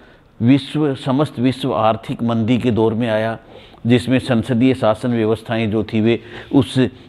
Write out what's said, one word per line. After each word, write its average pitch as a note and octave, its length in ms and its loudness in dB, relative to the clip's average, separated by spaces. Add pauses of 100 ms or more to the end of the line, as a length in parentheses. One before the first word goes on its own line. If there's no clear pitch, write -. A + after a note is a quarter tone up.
(400)
विश्व, C#3 560 2
समस्त C3+ 420 -2
विश्व B2 360 -2
आर्थिक A2 480 -2
मंदी A2+ 360 0
के B2 120 0
दौर A2 240 2
में A#2 140 -2
आया, A2 300 -2 (480)
जिसमें A#2+ 320 2
संसदीय A#2+ 560 0
शासन A#2+ 380 0
व्यवस्थाएं A2+ 580 -2
जो G#2+ 140 0
थी, A2 160 -2
वे A2+ 200 2 (340)
उस B2+ 240 2 (300)